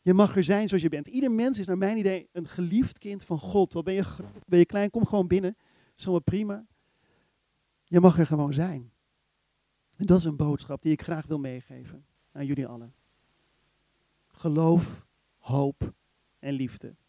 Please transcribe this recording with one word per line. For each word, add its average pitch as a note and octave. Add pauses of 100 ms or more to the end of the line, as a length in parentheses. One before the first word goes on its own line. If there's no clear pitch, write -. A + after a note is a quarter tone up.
Je F3+
mag G3
er F#3+
zijn G3+
zoals F3+
je D#3+
bent. D3
Ieder B3+
mens A#3
is F#3+
naar F#3
mijn G3+
idee F#3+
een E3+
geliefd F#3
kind G3+
van E3
God. F#3
Wat E3
ben F#3+
je F#3+
groot, -
ben F3
je F3
klein, G3+
kom A3+
gewoon G3
binnen. F#3 (400)
Is -
allemaal F3+
prima. G#3 (1160)
Je F3
mag F3
er E3
gewoon D3
zijn. C#3 (1040)
En G3+
dat F#3
is E3+
een D3+
boodschap C#3+
die D#3
ik D3+
graag D#3
wil D3+
meegeven B2+ (260)
aan C#3+
jullie C3+
allen. A#2+ (1300)
Geloof, E3 (300)
hoop C#3 (460)
en C#3+
liefde. A#2+ (120)